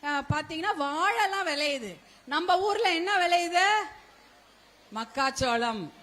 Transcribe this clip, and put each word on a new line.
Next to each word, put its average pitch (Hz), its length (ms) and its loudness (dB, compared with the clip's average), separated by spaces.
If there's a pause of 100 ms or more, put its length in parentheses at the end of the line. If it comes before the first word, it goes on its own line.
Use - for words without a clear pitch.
அஹ், 285 240 -2
பாத்தீங்கன்னா 320 420 -2 (100)
வாழை 370 440 0
எல்லாம் 381 240 -2
விளையுது. 285 400 -2 (420)
நம்ம 349 260 2
ஊர்ல 415 300 2 (100)
என்ன 370 120 -2 (120)
விளையுது? 349 440 2 (1300)
மக்காச்சோளம். 233 880 -2 (200)